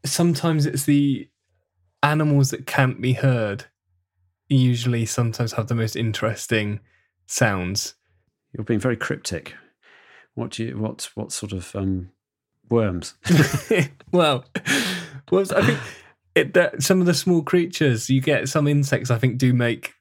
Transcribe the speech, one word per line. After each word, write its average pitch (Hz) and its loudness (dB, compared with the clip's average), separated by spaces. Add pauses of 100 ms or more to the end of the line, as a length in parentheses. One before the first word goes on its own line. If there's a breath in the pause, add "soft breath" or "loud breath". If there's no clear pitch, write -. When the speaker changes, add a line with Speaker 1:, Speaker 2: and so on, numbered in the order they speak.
Speaker 1:
sometimes 165 0
it's - -4
the 143 2 (720)
animals 147 2
that - -8
can't 131 0
be 123 0
heard 113 0 (840)
usually 123 2
sometimes 113 -2
have 110 -4
the 120 -2
most 113 -2
interesting 110 -2 (460)
sounds. 98 -2 (580)
Speaker 2:
You're 110 -10
being 107 -2
very 123 -2
cryptic. - -8 (800 soft breath)
What 113 -8
do 113 -6
you, 120 -8
what, - -8
what 107 -10
sort 101 -10
of, 92 -10
um, 95 -4 (600)
worms? 101 -2 (140)
<laughs> 147 2
Speaker 1:
<laughs> 180 2 (220)
Well, 151 2 (840 loud breath)
worms, 185 2
I - 2
think - 2 (560 loud breath)
it, - 2
that 175 2
some 185 2
of 180 4
the 175 4
small 170 2
creatures, 151 0
you 131 4
get 139 0
some 147 0
insects, 143 0
I 117 2
think, 123 2
do 127 2
make 120 0